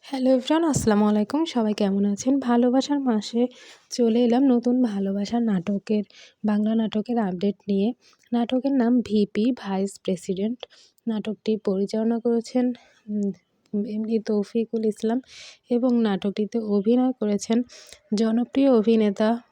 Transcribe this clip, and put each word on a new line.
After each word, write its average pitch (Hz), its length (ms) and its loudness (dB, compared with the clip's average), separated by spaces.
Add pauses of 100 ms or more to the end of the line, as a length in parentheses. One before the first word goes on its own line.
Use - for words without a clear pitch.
হ্যালো 262 200 -2
এভরিওয়ান, 269 340 2
আসসালামু 214 420 2
আলাইকুম। 214 400 0
সবাই 220 280 -2
কেমন 202 320 0
আছেন? 247 340 0
ভালোবাসার 247 600 2
মাসে 240 480 -2 (440)
চলে 233 320 2
এলাম 247 200 4
নতুন 247 400 2
ভালোবাসার 202 580 -2
নাটকের, 202 640 -2 (420)
বাংলা 214 300 0
নাটকের 220 420 -2
আপডেট 202 380 -2 (120)
নিয়ে। 202 260 0 (400)
নাটকের 247 380 0
নাম 247 300 2
ভিপি 214 560 0
ভাইস 196 460 -4
প্রেসিডেন্ট। 190 600 -4 (420)
নাটকটি 220 500 -4
পরিচালনা 220 640 -2
করেছেন, 240 520 0 (380)
উম, 202 220 -2 (420)
এমডি 214 460 -2
তৌফিকুল 220 640 -2
ইসলাম 220 360 -2 (480)
এবং 240 320 2
নাটকটিতে 202 580 -2
অভিনয় 220 520 2
করেছেন 220 520 -2 (540)
জনপ্রিয় 240 540 2
অভিনেতা 220 720 2 (100)